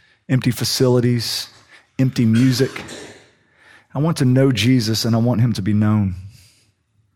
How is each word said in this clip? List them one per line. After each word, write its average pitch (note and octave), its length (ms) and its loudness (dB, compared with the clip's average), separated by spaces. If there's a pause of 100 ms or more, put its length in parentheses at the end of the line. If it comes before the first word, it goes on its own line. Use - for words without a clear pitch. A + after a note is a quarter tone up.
(280)
empty B2+ 220 0
facilities, B2 1000 -2 (500)
empty C3 280 0
music. B2 580 0 (1080)
I C3 40 -6
want D#3+ 200 0
to D3 60 0
know C3 280 4
Jesus, A2+ 520 0
and A2+ 100 0
I A2+ 40 2
want A#2 220 0
him B2 140 2
to G2+ 80 -6
be G#2 100 -2
known. G#2 440 0 (1000)